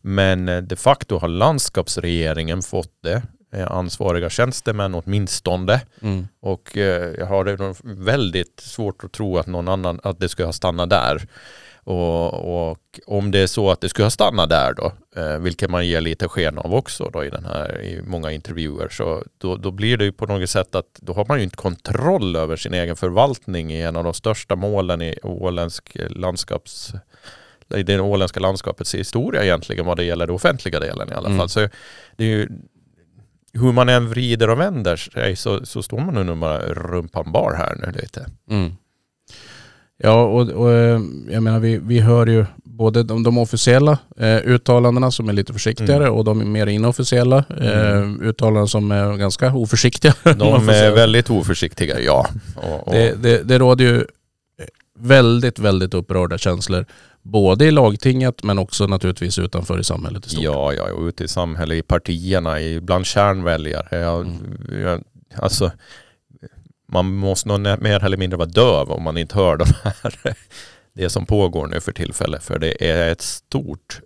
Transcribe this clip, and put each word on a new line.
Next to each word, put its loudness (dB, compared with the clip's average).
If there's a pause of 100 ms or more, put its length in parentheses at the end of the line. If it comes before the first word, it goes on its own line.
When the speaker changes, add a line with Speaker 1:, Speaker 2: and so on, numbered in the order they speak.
Speaker 1:
Men, 0
eh, -2
de -8
facto 0
har -4
landskapsregeringen -2
fått -8 (100)
det, -2 (320)
eh, -6
ansvariga -4
tjänstemän -4
åtminstone. -2 (220)
Speaker 2:
Mm. -4 (140)
Speaker 1:
Och, -8
eh, -2
jag -6
har 0
det -4
nog -8
väldigt -4
svårt -10
att -18
tro -4
att -4
någon -6
annan, -4
att -6
det -2
skulle -6
ha -6
stannat -2
där. 2 (640)
Och, -4
och -12 (260)
om -2
det 2
är 4
så 0
att 0
det -4
skulle 0
ha 2
stannat 0
där 2
då, -4 (280)
eh, -4
vilket -4
man -2
ger 0
lite -4
sken -4
av -4
också -4
då -6
i -10
den -10
här, -8
i -10
många -8
intervjuer, -8
så -6 (160)
då, -6
då -6
blir 0
det 0
ju 0
på -8
något -4
sätt -2
att -4 (140)
då -10
har -2
man 0
ju 0
inte -8
kontroll -2
över -2
sin -8
egen -4
förvaltning -2
i -6
en -4
av -4
de -4
största -4
målen -2
i -8
åländsk -6
landskaps-, -8 (840)
i -2
det 2
åländska 0
landskapets -4
historia -4
egentligen, -2
vad -2
det -2
gäller -4
den -4
offentliga -2
delen -6
i -8
alla -6
Speaker 2:
Mm. 0
Speaker 1:
fall. 0
Så -2 (560)
det -4
är 0
ju, -2 (1040)
hur 2
man 4
än 4
vrider 0
och 2
vänder -2
sig -4
så, -4
så -8
står -8
man -2
nog -4
bara -2 (160)
rumpan -6
bar 0
här -4 (100)
nu -8
lite. -12 (240)
Speaker 2:
Mm. 0 (1300)
Ja, 6
och, 2
och, 4
eh, 6 (280)
jag 0
menar, 4
vi, 2
vi 2
hör 6
ju 4 (180)
både 0
de, 4
de 4
officiella, 4 (180)
eh, 4
uttalandena 4
som -4
är 0
lite 0
försiktigare 0
Speaker 1:
Mm. 2
Speaker 2:
och 2
de 0
mer 2
inofficiella, 2 (160)
eh, 2
Speaker 1:
Mm. 0
Speaker 2:
uttalanden 2
som 0
är 0
ganska 0
oförsiktiga, 4
<laughs> 0
om 8
man 4
Speaker 1:
De 6
Speaker 2:
får 6
Speaker 1:
är 8
Speaker 2:
säga. 8
Speaker 1:
väldigt 6
oförsiktiga, 0
ja. 4 (300)
Och, -6
och 0
Speaker 2:
Det, 2
det, 4
det 4
råder 8
ju 4 (920)
väldigt, 6
väldigt 2
upprörda -2
känslor, -2 (360)
både 4
i 8
lagtinget 2
men 0
också 0
naturligtvis -2
utanför -4
i -2
samhället -6
i -14
stort. -4
Speaker 1:
Ja, 0
ja, -4
och -6
ute -6
i -8
samhället, -4
i -2
partierna, -2
i, -4
bland 0
kärnväljare. 0 (120)
Jag, -2
Speaker 2:
Mm. -10
Speaker 1:
jag, -4 (340)
alltså, 0 (1160)
man 0
måste -2
nog 0
nä-, 0
mer 2
eller 0
mindre -2
vara -2
döv 4
om -4
man -4
inte -4
hör 4
de 2 (180)
här, -6 (100)
<laughs> -12
det -4
som -4
pågår 0
nu -6
för -8
tillfället, -6
för -4
det -2
är 2
ett -6
stort, -8